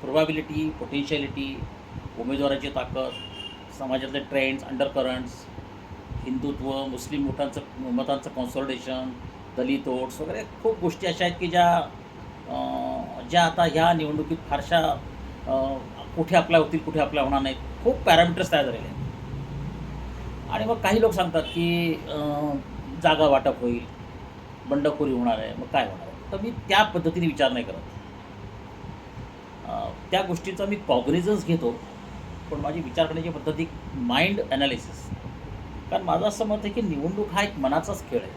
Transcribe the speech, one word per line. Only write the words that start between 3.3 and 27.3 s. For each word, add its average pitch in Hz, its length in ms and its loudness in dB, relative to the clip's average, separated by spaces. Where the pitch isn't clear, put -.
समाजातले 135 420 -2
ट्रेंड्स, 135 440 0
अंडरकरंट्स, 127 680 0
हिंदुत्व, 135 640 -2
मुस्लिम 139 400 -2
वोटांचं, 139 340 -2
मतांचं 131 520 0
कॉन्सॉलिडेशन, 131 800 -4
दलित 127 320 0
वोट्स - 320 -4
वगैरे 208 220 -4
खूप 220 180 2
गोष्टी 175 260 0
अशा 175 180 0
आहेत 175 160 0
की 180 60 0
ज्या, 175 300 8
अं, 65 840 -4
ज्या 170 140 8
आता 170 200 4
ह्या 165 280 6
निवडणुकीत 156 440 0
फारशा, 147 280 2
अं, 135 320 0
कुठे 170 200 4
अप्लाय 165 240 8
होतील, 156 200 2
कुठे 156 200 0
अप्लाय 139 240 2
होणार 135 160 2
नाहीत, 135 160 -2
खूप - 400 0
पॅरामीटर्स 175 560 6
तयार 147 120 6
झालेले 113 240 -4
आहेत. - 100 -8
आणि 214 140 0
मग 233 160 2
काही 202 200 6
लोक 220 120 8
सांगतात 170 300 2
की, 170 520 2
अं, 147 640 -2
जागा 156 260 8
वाटप 135 320 6
होईल, 120 200 0
बंडखोरी 143 460 2
होणार 120 260 4
आहे, 110 160 -4
मग 123 120 -8
काय 131 180 2
होणार 98 220 -8
आहे? - 260 -10
तर 196 80 -4
मी 220 100 -2
त्या 196 320 4
पद्धतीने 170 440 2
विचार 135 260 4